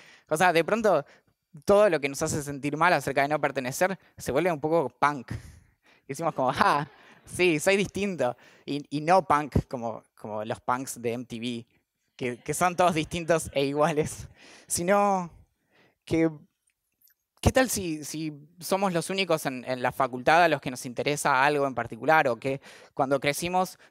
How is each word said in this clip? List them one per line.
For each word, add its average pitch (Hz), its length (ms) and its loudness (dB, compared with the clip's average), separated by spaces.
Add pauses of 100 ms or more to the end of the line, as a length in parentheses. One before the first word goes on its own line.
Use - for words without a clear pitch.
(300)
O 156 80 0
sea, 180 160 4
de 165 100 4
pronto 190 420 2 (600)
todo 202 240 6
lo 160 100 0
que 135 80 -4
nos 139 140 -6
hace 156 200 -2
sentir 143 360 -6
mal 170 160 4
acerca 143 280 0
de 139 60 2
no 151 120 -2
pertenecer 139 580 -2 (200)
se - 140 -8
vuelve 165 200 2
un 156 80 -4
poco 156 300 0
punk. 143 420 -2
Y - 800 -18
decimos 151 240 -4
como, 131 180 0
"Ah, 151 360 2 (380)
sí, 175 340 2
soy 196 180 2
distinto". 185 580 -2 (300)
Y, 139 240 -6
y 147 120 -6
no 170 240 4
punk 147 420 0
como, 117 360 -8 (120)
como 107 280 -8
los 113 160 -6
punks 123 420 -4
de 117 120 -2
M 123 120 -8
T 120 140 -10
V, 117 260 -8 (500)
que, 123 220 -6
que - 160 -8
son 180 220 0
todos 170 180 4
distintos 160 600 -2
e 143 120 2
iguales. 151 600 -2 (400)
Sino 190 640 0 (760)
que, 165 240 2 (1120)
¿qué - 100 2
tal 262 180 2
si, 160 360 -6
si 156 260 -8 (280)
somos 190 340 0
los 165 160 -2
únicos 190 360 -2
en, 127 200 -8
en 127 160 -6
la 123 100 0
facultad 131 520 2
a 170 40 6
los 147 140 0
que 135 100 -8
nos 127 140 -10
interesa 135 580 0
algo 143 240 2
en 131 80 -6
particular? 127 520 2
O 117 100 -2
que 135 240 -6 (320)
cuando 139 260 0
crecimos 175 600 -2 (120)